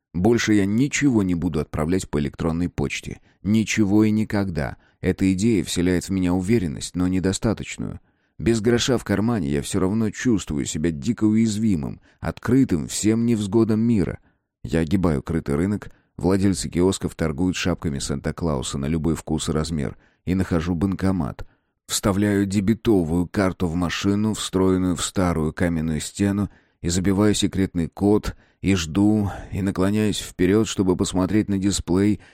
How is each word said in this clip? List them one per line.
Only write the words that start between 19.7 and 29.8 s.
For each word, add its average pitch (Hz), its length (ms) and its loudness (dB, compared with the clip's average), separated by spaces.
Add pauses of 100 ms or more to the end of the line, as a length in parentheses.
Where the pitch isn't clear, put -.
и 90 80 0
нахожу 92 400 0
банкомат. 90 720 -2 (420)
Вставляю 101 600 0
дебетовую 92 800 2
карту 92 400 -2
в 80 80 -4
машину, 101 580 0
встроенную 92 640 0
в - 80 -6
старую 80 500 0
каменную 80 460 -2
стену, 101 500 -2 (320)
и 85 80 -4
забиваю 95 460 2
секретный 87 540 -2
код, - 460 0 (260)
и 92 120 2
жду, 98 560 2 (220)
и 95 100 -4
наклоняюсь 98 560 0